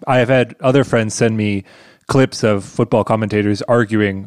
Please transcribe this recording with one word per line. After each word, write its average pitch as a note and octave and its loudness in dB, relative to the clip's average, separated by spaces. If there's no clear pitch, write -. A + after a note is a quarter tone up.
I B2+ 2
have A#2+ 2
had B2 0
other C3 2
friends A2+ -2
send A2+ 0
me G#2 -2
clips C3 0
of G#2 0
football A2+ 0
commentators G#2 -2
arguing G#2+ 0